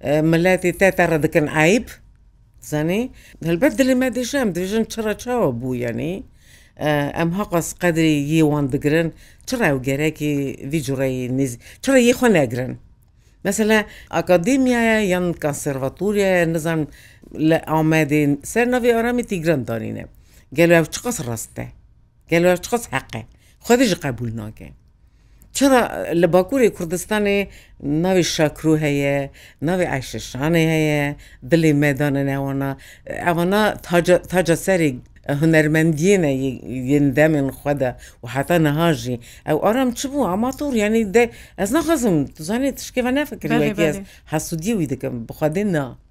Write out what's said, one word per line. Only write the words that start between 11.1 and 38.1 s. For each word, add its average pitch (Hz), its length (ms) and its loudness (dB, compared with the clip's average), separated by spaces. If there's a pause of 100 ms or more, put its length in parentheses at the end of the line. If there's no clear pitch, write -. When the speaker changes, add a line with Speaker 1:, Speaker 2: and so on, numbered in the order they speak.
Speaker 1:
nêz-, 131 220 -2 (240)
çira 269 160 4
yê 240 120 6
xwe 247 220 2
negirin? 127 460 0 (680)
Mesela 208 400 2 (260)
akademiyaya 226 920 2
yan 180 320 0
konservatoriya 170 1120 -2
nizam 160 400 -2 (480)
li 160 200 2
Amedê 151 920 0
ser 233 200 0
navê 247 280 2
Aramê 233 300 0
Tigran 156 420 -2
danîne. 110 400 -8 (460)
Gelo 170 220 6
ev 165 100 6
çi - 180 -10
qas 247 240 -6
rast 117 320 -10
e? 120 100 -10 (600)
Gelo 170 200 4
ev 180 80 4
çi 175 140 -10
qas 233 220 -4
heq 127 260 -8
e? 113 40 -10 (380)
Xwedî 247 240 4
jî 190 100 2
qebûl 120 420 -6
nake. 104 360 -14 (800)
Çira 247 640 2
li 170 120 4
Bakurê 185 440 4
Kurdistanê 202 800 -2 (340)
navê 165 420 0
Şakru 156 540 0
heye, 143 520 0 (320)
navê 170 280 0
Ayşe 127 280 -6
Şanê 160 540 0
heye, 147 440 0 (340)
dilê 160 240 4
me 143 240 2
danine 139 400 -2
wana. 139 380 -4 (300)
Ewana 180 760 0
taca, 175 400 2
taca 170 320 0
serê 160 420 0 (320)
hunermendiyê 160 920 2
ne 143 100 0
yê-, 131 280 -4 (340)
yên 143 220 2
demên 151 320 4
xwe 143 320 -4
de 123 160 -2 (260)